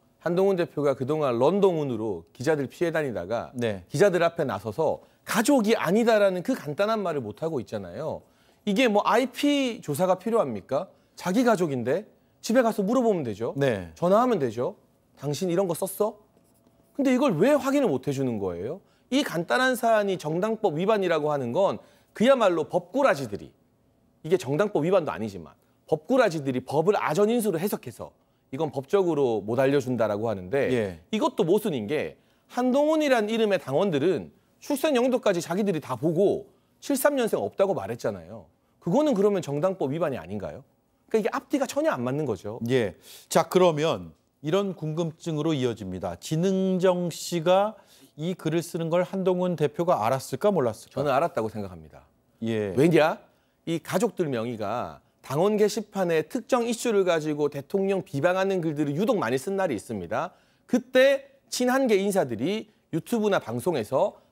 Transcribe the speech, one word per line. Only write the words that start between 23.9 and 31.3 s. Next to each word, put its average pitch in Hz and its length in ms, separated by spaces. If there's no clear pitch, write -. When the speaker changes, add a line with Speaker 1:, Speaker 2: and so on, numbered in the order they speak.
Speaker 1:
이게 170 140
정당법 160 480
위반도 175 260
아니지만 90 420
법꾸라지들이 165 760
법을 170 360
아전인수로 208 600
해석해서 151 520
이건 139 200
법적으로 143 720
못 113 180
알려준다라고 117 680
하는데, 104 440
Speaker 2:
예. 98 260
Speaker 1:
이것도 220 320